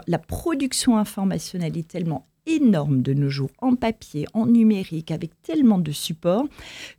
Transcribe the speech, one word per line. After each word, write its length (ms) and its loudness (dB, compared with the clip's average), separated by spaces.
la 120 0
production 800 0
informationnelle 800 -4
est 100 -8
tellement 400 -6
énorme 560 2
de 120 0
nos 160 0
jours, 300 -4
en 160 0
papier, 580 -4
en 120 0
numérique, 680 2
avec 300 -8
tellement 380 4
de 140 -2
supports, 520 -2